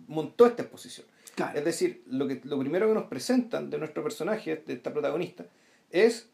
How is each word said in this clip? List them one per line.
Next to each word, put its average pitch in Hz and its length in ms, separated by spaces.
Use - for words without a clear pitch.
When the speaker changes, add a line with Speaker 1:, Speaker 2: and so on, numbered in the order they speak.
Speaker 1:
montó 156 380
esta 240 180
exposición. - 440
Speaker 2:
Claro. - 220
Speaker 1:
Es 147 80
decir, 170 420
lo 131 200
que, 135 160
lo 143 160
primero 165 280
que 220 60
nos - 120
presentan 147 680
de 147 80
nuestro 156 240
personaje, 160 640
de 139 60
esta 127 200
protagonista, 147 520
es 226 440